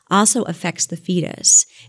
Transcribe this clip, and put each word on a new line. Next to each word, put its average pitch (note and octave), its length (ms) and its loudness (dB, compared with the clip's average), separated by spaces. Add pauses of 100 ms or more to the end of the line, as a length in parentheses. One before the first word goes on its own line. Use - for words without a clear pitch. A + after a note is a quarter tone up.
also G#3+ 340 2
affects - 420 -6
the E3+ 120 -10
fetus - 680 0 (240)